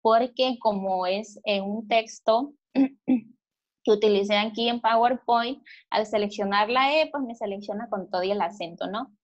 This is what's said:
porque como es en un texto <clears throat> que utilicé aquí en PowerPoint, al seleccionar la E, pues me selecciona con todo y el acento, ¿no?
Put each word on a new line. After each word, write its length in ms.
porque 600
como 460
es 380
en 200
un 240
texto 720
<clears throat> 120
que 1160
utilicé 460
aquí 320
en 120
PowerPoint, 840
al 160
seleccionar 640
la 240
E, 160
pues 140
me 100
selecciona 540
con 220
todo 120
y 80
el 100
acento, 460
¿no? 260